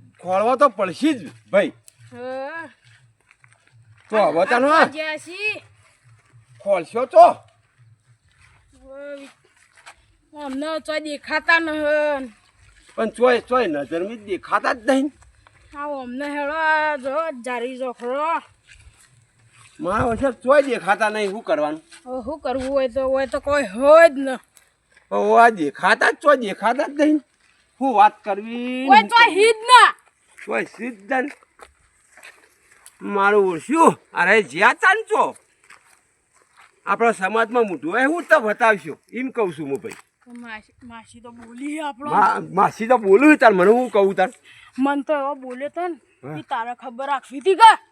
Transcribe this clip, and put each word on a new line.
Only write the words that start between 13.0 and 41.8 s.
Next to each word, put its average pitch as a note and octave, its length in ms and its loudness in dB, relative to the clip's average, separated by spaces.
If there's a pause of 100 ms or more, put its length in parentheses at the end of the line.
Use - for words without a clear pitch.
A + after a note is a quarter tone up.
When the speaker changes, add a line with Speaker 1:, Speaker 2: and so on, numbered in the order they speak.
Speaker 1:
ચોય, A#3+ 300 0
ચોય B3 280 -2
નજરમાં E3+ 500 -6
જ G#3 80 -20
દેખાતા - 480 -4
જ A3 120 -18
નહીં. C4+ 260 0 (680)
Speaker 2:
આ C#4+ 240 -10
અમને B3+ 240 -10
હેળો C#4+ 280 -6
આ D#4 420 0
જો C4+ 500 -6
જારી B3 320 -8
જોખરો. C4 640 -6 (1400)
Speaker 1:
મારા G#3 260 -2
ઓછે A#3+ 260 -2
ચોય C#4 300 2
દેખાતા G#3 480 0
નહીં, G#3 200 -4
શું G3+ 140 -10
કરવાનું? D3+ 400 -4 (220)
Speaker 2:
હવે B3+ 180 -10
શું D4 160 -10
કરવું C4 300 -6
હોય C4+ 180 -2
તો, C4 200 -6
હોય C4+ 180 -2
તો C#4 140 -6
કોઈ C#4+ 240 -2
હોય C#4+ 460 4
જ C#4 60 -10
ન. C4+ 140 -6 (800)
Speaker 1:
હવે G#3 300 2
આ A#3 80 8
દેખાતા F#3+ 600 -2
જ - 40 -2
ચોય D4 220 2
દેખાતા A#3 460 -4
જ E4+ 60 -8
નહીં. D4+ 280 2 (600)
શું C4 160 -2
વાત G#3 280 2
કરવી A#3+ 580 -8
ને C4+ 60 -6
Speaker 2:
કોઈ G4+ 120 8
Speaker 1:
શું D4 100 0
Speaker 2:
તો A#4 60 0
Speaker 1:
કરવું? A#4 220 4
Speaker 2:
હિત A4 180 4
ના. A4+ 400 6 (500)
Speaker 1:
ચોય G#3+ 200 -4
સીધ G#3 420 -16
જ C4+ 60 -4
નહીં. C4 180 -4 (1700)
મારું G3+ 460 2
ઓળખ્યું. A3+ 520 2 (140)
અરે, G3 280 2
જ્યાં G3 320 2
ચાંચો. F#4+ 600 0 (1500)
આપણા G#3+ 260 0
સમાજમાં A3 560 -2
મોઢું D#3 240 -8
હોય, B3 140 0
હું D#4+ 180 -2
તો - 160 4
બતાવશો. G#3 600 -2 (140)
એમ B3+ 160 -8
કહું G#3 240 -4
છું C#3+ 160 -10
હું C#3 80 -4
ભાઈ. G2+ 140 -12
Speaker 2:
તો - 400 -20
માસી, A#3+ 560 -20
માસી A3+ 320 -20
તો A#3+ 120 -20
બોલી A#3+ 460 -14
છે D#4+ 40 -10